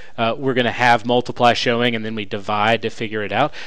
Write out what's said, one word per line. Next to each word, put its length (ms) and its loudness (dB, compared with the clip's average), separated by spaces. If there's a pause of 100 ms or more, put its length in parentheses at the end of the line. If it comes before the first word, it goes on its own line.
(180)
uh, 200 0
we're 160 -2
gonna 180 2
have 340 4
multiply 480 4
showing, 420 0
and 80 -6
then 120 -8
we 100 -6
divide 560 0
to 80 -4
figure 340 -6
it 80 -6
out. 220 0 (140)